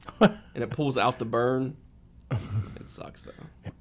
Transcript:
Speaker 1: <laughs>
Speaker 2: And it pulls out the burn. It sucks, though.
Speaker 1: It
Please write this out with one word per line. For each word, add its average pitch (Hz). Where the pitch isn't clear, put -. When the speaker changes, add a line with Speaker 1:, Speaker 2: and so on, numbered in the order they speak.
Speaker 1:
<laughs> -
Speaker 2:
And 214
it -
pulls 139
out 120
the 120
burn. 127
It -
sucks, -
though. -
Speaker 1:
It -